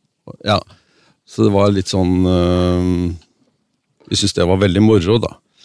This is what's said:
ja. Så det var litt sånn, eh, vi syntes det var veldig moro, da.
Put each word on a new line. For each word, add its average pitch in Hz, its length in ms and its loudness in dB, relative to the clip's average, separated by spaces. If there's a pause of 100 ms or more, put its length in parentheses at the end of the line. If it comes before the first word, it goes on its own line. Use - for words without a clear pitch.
(440)
ja. 104 140 0 (640)
Så - 220 -4
det 104 80 2
var 101 160 2
litt 98 160 -2
sånn, 92 400 0
eh, 90 880 0 (960)
vi 107 80 -4
syntes - 160 -4
det 90 140 0
var 95 100 2
veldig 95 240 2
moro, 110 400 2
da. - 80 -4 (340)